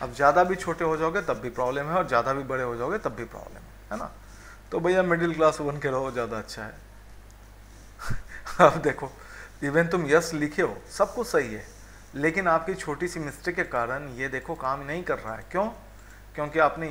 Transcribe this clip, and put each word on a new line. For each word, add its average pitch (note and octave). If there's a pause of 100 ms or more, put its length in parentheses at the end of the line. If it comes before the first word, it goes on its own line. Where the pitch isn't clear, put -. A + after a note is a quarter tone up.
अब A#2+
ज़्यादा D3
भी F#3
छोटे E3+
हो D#3+
जाओगे E3
तब B2+
भी A#2+
प्रॉब्लम C3
है E3
और B2+
ज़्यादा B2
भी C#3
बड़े C3
हो A#2+
जाओगे D3
तब C3
भी A2+
प्रॉब्लम -
है, - (300)
है A2
ना। - (600)
तो E3
भैया F3+
middle E3+
class D#3
बन D3
के C#3
रहो, C3
ज़्यादा A2+
अच्छा G#2+
है। A2 (1900)
<laughs> -
अब D#3
देखो C#3 (540)
even E3
तुम F3+
यस E3
लिखे D3
हो G#2+ (160)
सब G3
कुछ A#3
सही B2
है, G#2+ (500)
लेकिन D#3+
आपकी E3
छोटी F3
सी E3+
mistake D#3
के F3+
कारण C3
ये C3+
देखो C3
काम C3+
नहीं E3
कर D3
रहा A2
है। -
क्यों? F3+ (680)
क्योंकि D3
आपने D#3